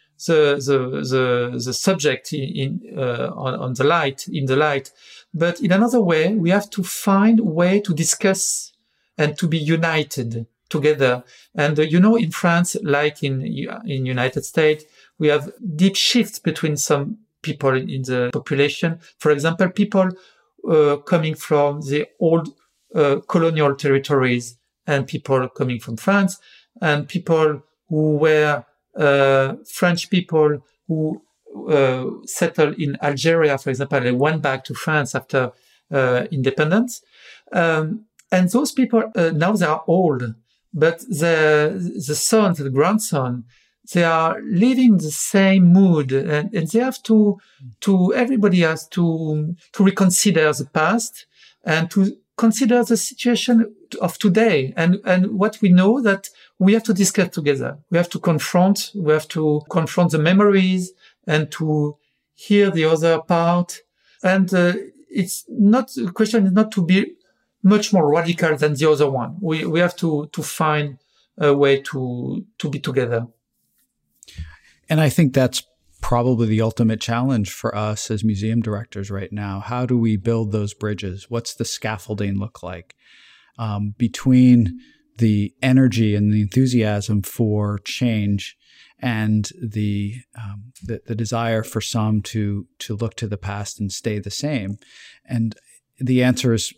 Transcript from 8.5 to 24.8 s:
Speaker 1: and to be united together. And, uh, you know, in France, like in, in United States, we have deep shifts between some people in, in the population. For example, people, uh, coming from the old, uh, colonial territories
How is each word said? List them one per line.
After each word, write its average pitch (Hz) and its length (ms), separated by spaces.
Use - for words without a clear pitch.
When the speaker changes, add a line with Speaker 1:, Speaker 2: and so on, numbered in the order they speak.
Speaker 1:
and 151 200
to 180 100
be 156 100
united 147 880
together. 135 540
And, 151 240
uh, 156 40
you 165 160
know, 214 180
in 175 140
France, 175 520
like 147 400
in, 135 180
in 135 200
United 127 380
States, 151 400
we 156 80
have 147 240
deep 190 200
shifts - 440
between 156 360
some 151 440
people 139 320
in, 131 160
in 131 140
the 123 300
population. 147 680
For 151 120
example, 165 380
people, 196 400
uh, 147 280
coming 156 380
from 143 460
the 147 260
old, 160 300
uh, 143 220
colonial 156 480
territories 135 840